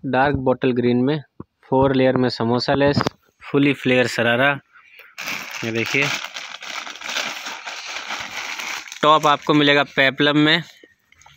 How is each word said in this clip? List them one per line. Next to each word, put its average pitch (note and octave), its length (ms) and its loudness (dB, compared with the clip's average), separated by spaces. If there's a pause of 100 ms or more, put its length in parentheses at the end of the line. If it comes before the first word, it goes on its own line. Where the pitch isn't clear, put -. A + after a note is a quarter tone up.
dark C3+ 300 2
bottle B2+ 360 0
green B2 300 2
में, C#3+ 180 0 (420)
four C3+ 320 2
layer C3 220 4
में B2+ 140 2
समोसा A#2+ 420 0
लेस, C#3 280 2 (420)
fully C#3+ 320 2
flare B2+ 320 2
शरारा। A#2+ 420 2 (1120)
ये A#2 80 -4
देखिए, A#2 340 -2 (3000)
top D3+ 260 4
आपको D3 260 0
मिलेगा C#3+ 320 4
पेप्लम C#3+ 540 2
में, D#3 220 2 (760)